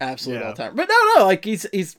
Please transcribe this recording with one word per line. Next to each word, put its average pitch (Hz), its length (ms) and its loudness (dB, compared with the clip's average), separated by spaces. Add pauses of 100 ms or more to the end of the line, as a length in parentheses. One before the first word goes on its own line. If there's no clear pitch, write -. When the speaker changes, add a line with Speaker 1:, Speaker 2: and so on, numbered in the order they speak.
Speaker 1:
Absolute 127 400 -8
Speaker 2:
Yeah. 107 80 -8
Speaker 1:
all-timer. 104 260 -10
But 359 140 -4
no, 427 60 0 (220)
no, 214 100 8
like, 190 180 2
he's, 208 280 -6
he's 190 260 -6